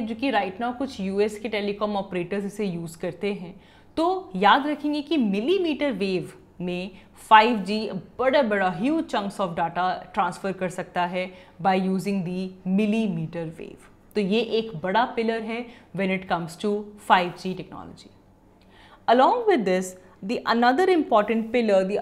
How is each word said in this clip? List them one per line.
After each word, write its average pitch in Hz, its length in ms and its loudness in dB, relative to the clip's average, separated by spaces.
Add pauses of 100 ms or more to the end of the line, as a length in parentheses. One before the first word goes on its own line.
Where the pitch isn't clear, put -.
जो 226 100 -6
कि 262 160 -2
right 190 300 -2
now 247 160 -4
कुछ 269 220 -6
यूएस 202 400 0
के 240 100 -8
टेलीकॉम 208 460 -2
ऑपरेटर्स 196 500 -4
इसे 202 200 -4
यूज़ 170 340 -6
करते 202 340 -4
हैं। 185 200 -10 (440)
तो 370 380 0
याद 214 320 4
रखेंगे 294 340 -2
कि 302 160 0
मिलीमीटर 277 760 0
वेव 185 400 -2 (300)
में 180 300 -6 (380)
फ़ाइव 226 340 8
जी 208 140 -2 (420)
बड़ा 262 220 4
बड़ा 202 300 2
ह्यूज 285 400 -2
chunks 202 340 -4
of 170 140 -6
data 170 260 -2 (320)
transfer 190 420 -2
कर 185 100 -2
सकता 175 360 -4
है 185 240 -4 (320)
by 190 140 2 (100)
using 190 400 -2
the 180 240 -6 (300)
millimeter 175 680 -2 (140)
wave। - 280 -18 (280)
तो 214 60 2
ये 202 180 2 (180)
एक 226 240 -4
बड़ा 202 240 2 (100)
पिलर 226 260 -2
है 233 240 -6 (300)
when 190 220 0
it 185 120 -8
comes 170 360 -4
to 208 100 0 (320)
five 180 240 4 (120)
G 185 180 -4
technology। - 500 -16 (960)
Along 339 400 6
with 285 180 4
this, 185 300 0 (280)
the 208 220 -4
another 254 440 4 (100)
important 226 540 2
pillar, 208 320 4
the 202 160 -2